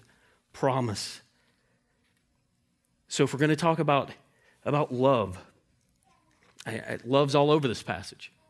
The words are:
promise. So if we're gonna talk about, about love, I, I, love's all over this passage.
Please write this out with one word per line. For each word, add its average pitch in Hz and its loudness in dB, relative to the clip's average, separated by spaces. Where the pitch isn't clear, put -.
promise. 127 -2
So - 0
if 131 0
we're 127 -4
gonna 151 2
talk 165 2
about, 147 0
about 147 0
love, 120 2
I, 113 -8
I, 113 -8
love's 139 2
all 147 4
over 151 2
this 104 -6
passage. - -10